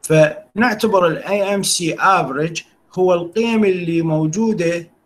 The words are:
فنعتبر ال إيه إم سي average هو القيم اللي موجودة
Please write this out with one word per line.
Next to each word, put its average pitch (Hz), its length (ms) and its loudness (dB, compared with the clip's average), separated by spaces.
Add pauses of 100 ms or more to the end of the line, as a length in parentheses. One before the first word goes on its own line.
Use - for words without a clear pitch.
فنعتبر 196 1040 2
ال 156 100 0
إيه 196 380 -2
إم 196 80 -2
سي - 320 -4
average 160 680 0 (360)
هو 180 140 4
القيم 214 520 0
اللي 175 360 -2
موجودة 165 880 -2 (160)